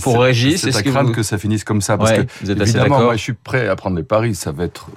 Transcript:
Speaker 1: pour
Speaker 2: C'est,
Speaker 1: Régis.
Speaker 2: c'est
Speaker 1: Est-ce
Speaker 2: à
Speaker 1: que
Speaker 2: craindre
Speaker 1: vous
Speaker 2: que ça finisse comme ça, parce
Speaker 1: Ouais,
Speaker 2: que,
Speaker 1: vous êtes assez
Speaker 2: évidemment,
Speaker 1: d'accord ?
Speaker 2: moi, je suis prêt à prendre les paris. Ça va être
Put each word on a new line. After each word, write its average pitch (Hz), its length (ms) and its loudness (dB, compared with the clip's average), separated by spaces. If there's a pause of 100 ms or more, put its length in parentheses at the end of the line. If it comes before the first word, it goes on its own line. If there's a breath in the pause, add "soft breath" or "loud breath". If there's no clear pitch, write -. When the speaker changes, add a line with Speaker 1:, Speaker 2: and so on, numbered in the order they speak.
Speaker 1:
pour 131 120 0
Speaker 2:
C'est, 117 60 4
Speaker 1:
Régis. 131 420 2
Speaker 2:
c'est - 80 -2
Speaker 1:
Est-ce 127 80 0
Speaker 2:
à 107 60 0
Speaker 1:
que 143 60 0
Speaker 2:
craindre 120 200 2
Speaker 1:
vous 113 60 -2
Speaker 2:
que 120 80 -2
ça 104 140 -4
finisse 104 260 -2
comme 104 180 0
ça, 104 160 0
parce 110 140 2
Speaker 1:
Ouais, 127 140 2
Speaker 2:
que, 123 60 -10 (100)
Speaker 1:
vous 98 100 -4
êtes 101 100 0
assez 107 100 2
Speaker 2:
évidemment, 131 240 2
Speaker 1:
d'accord ? 117 120 4
Speaker 2:
moi, 117 100 2
je 101 40 -4
suis - 120 -6
prêt 123 340 -4
à 95 80 0
prendre 92 220 -4
les 80 60 -4
paris. 110 300 0
Ça 87 180 -6
va 78 120 -6
être - 340 -8